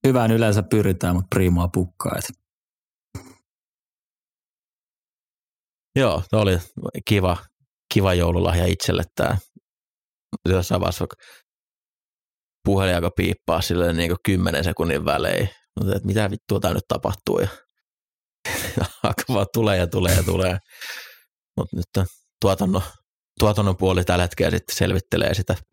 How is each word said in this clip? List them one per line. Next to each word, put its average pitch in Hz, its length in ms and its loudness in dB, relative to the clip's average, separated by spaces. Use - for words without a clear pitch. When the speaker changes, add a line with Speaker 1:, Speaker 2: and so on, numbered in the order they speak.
Speaker 1:
Hyvään 123 240 4
yleensä 110 320 4
pyritään, 92 520 0
mut 90 100 -2
priimaa 87 340 2
pukkaa, - 500 -4
et. - 60 -6
Speaker 2:
Joo, 98 340 2
se 110 60 2
oli 98 220 4
kiva, 90 280 2
kiva 95 200 4
joululahja 87 520 2
itselle 87 360 0
tää. - 240 0
Jossain 92 320 0
vaiheessa 90 260 -2
puhelin 95 300 2
alkoi 85 220 0
piippaa 92 440 -2
silleen 85 360 0
niinku 85 280 0
kymmenen 90 400 0
sekunnin 82 400 -2
välein. 69 380 -2
Mä 98 60 -2
ajattelin, 98 200 -2
että 98 100 -6
mitä 101 240 -2
vittua - 300 -4
tää 87 140 -2
nyt - 140 -4
tapahtuu, - 520 -4
ja 95 80 -2
<laughs> - 360 -6
alkoi - 320 -4
vaan 101 200 0
tulee 107 220 2
ja 90 100 2
tulee 90 280 0
ja 90 80 2
tulee. 90 360 0
Mut - 160 -6
nyt 87 120 -6
on 95 80 0
tuotannon, 95 420 0
tuotannon 104 380 2
puoli 92 280 0
tällä 87 200 2
hetkellä 85 340 0
sitten - 180 -8
selvittelee 92 580 0
sitä 95 220 -2